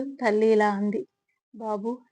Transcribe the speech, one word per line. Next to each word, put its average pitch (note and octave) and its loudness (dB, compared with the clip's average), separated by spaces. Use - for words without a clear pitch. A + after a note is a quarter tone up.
తల్లి G#3+ 2
ఇలా G#3+ 4
అంది, G#3 -2
"బాబు, G#3+ -8